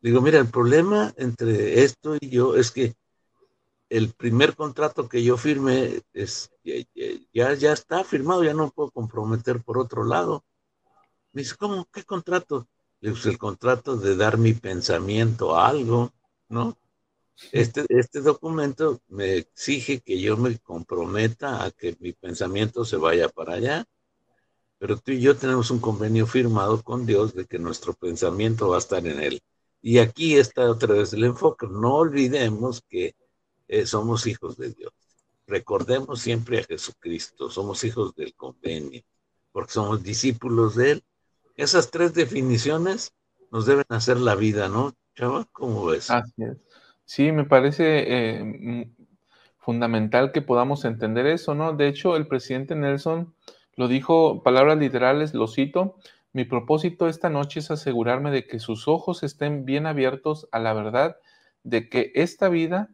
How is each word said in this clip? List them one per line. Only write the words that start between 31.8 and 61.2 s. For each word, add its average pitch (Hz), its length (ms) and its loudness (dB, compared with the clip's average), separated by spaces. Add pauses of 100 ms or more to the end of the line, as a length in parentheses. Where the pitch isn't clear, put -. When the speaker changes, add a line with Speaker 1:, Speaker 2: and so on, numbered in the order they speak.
Speaker 1:
olvidemos 127 920 0
que, 90 260 -6 (540)
eh, 104 180 0
somos 113 400 -2
hijos - 320 -8
de 62 140 -10
Dios. - 200 -18 (540)
Recordemos 113 760 -4
siempre 117 400 -2
a - 40 -10
Jesucristo. - 840 -10
Somos 98 340 -8
hijos 113 320 -4
del - 180 -12
convenio, 80 680 -12 (500)
porque - 200 -10
somos 104 300 -2
discípulos 113 720 -2
de 131 160 4
él. - 120 -2 (520)
Esas 156 340 2
tres 170 240 0
definiciones 147 960 0 (380)
nos 110 160 -2
deben 139 220 4
hacer 117 300 0
la 120 160 2
vida, 101 340 0
¿no, 120 260 -2 (220)
Chava? 131 360 -4
¿Cómo 107 340 -4
ves? 80 240 -2
Speaker 2:
Así 120 280 0
es. 117 180 -6 (480)
Sí, 147 280 2
me 151 120 2
parece, 135 960 2
eh, 107 60 -8
mm, 117 380 -8 (760)
fundamental 117 760 2
que 151 100 0
podamos 131 420 2
entender 113 420 -2
eso, 160 280 0
¿no? 156 200 -2
De 147 140 2
hecho, 160 280 0
el 156 120 -2
presidente 131 480 -4
Nelson 151 580 -4 (420)
lo 123 120 0
dijo, 151 540 2
palabras 139 360 6
literales, 139 560 2
lo 113 140 0
cito, 156 480 -2 (360)
"Mi 127 120 -4
propósito 156 640 0
esta 165 220 -2
noche 143 300 -4
es 151 100 -12
asegurarme 131 600 -2
de 135 160 -2
que 117 140 -10
sus 110 280 -6
ojos 170 340 -2
estén 147 420 -4
bien 143 220 -2
abiertos 147 680 -2
a 113 80 0
la 113 120 0
verdad 110 440 0 (480)